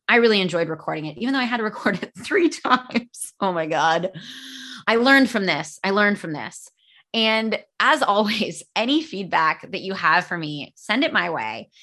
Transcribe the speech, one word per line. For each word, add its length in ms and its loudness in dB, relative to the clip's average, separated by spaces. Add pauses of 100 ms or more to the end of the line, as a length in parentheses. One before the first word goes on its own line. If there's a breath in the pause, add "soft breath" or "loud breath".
I 80 6
really 240 6
enjoyed 280 0
recording 380 -6
it, 100 -10
even 160 -4
though 80 0
I 40 0
had 140 -4
to 40 -4
record 400 -4
it 120 -10
<laughs> 40 -20
three 320 2
times. 920 -4
Oh 120 0
my 140 -2
God. 440 0 (760 loud breath)
I 100 4
learned 340 6
from 160 -2
this. 360 -2
I 80 0
learned 280 2
from 140 -8
this. 360 -10 (460 soft breath)
And 440 0 (220)
as 220 4
always, 680 0
<laughs> 60 -8
any 260 0
feedback 680 -2
that 100 -6
you 140 -6
have 320 2
for 100 -6
me, 400 -8
send 260 -2
it 100 0
my 180 0
way. 400 -6 (120 soft breath)